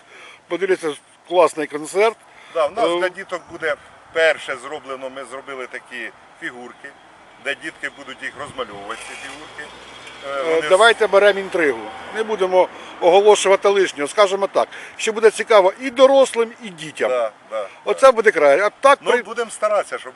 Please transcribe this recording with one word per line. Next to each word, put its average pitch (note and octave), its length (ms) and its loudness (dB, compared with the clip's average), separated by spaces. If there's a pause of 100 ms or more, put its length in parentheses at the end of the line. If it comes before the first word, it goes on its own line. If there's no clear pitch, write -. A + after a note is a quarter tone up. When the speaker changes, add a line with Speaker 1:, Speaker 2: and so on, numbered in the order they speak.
(480)
Speaker 1:
подивляться E3+ 460 -4 (340)
класний D#3+ 380 2
концерт. D#3+ 500 -2 (380)
Speaker 2:
Да, D#3+ 120 0
в D#3 60 -4
нас F3 180 0
Speaker 1:
Е, F3 100 -2
Speaker 2:
для F#3 80 -2
діток F3+ 420 -12
буде D3+ 260 -6 (360)
Перше D3+ 440 0
зроблено, C3+ 540 -12
ми C3+ 140 -16
зробили C3 420 -14
такі A#2+ 440 -14 (300)
фігурки, B2 480 -16 (560)
де C#3 100 -6 (100)
дітки D3+ 340 -12
будуть C3 240 -18
їх C3 180 -12
розмальовувати, A2 680 -12
ці C3 140 -16
фігурки. D3 500 -18 (540)
Е, C#3 140 -6 (100)
Speaker 1:
Е, D#3+ 60 2
Speaker 2:
вони D#3 120 -2
Speaker 1:
давайте G#3+ 380 4
беремо G3 340 4
інтригу. D#3+ 400 -2 (340)
Не G#3+ 80 -6
будемо F#3 460 0 (320)
оголошувати G3 680 4
лишнього, E3+ 400 -2
скажемо G3 380 0
так, - 220 0 (280)
що A3 160 -6
буде G#3+ 180 4
цікаво G3+ 500 4
і C4 100 -8
дорослим, B3 640 4 (100)
і A3+ 60 -12
дітям. D3+ 420 -6
Speaker 2:
Да, A#2 220 -2 (180)
да, G#2+ 180 -8 (160)
Speaker 1:
Оце G#3 220 2
Speaker 2:
да. C4+ 60 8
Speaker 1:
буде A3 180 2
край. D3 300 4
А G#3 100 0 (100)
так F#3 220 4
Speaker 2:
Ну, E3 80 -4
Speaker 1:
при- A#3+ 120 0
Speaker 2:
будемо A3 280 -10
старатися, G3 480 -4
щоб B2+ 180 -16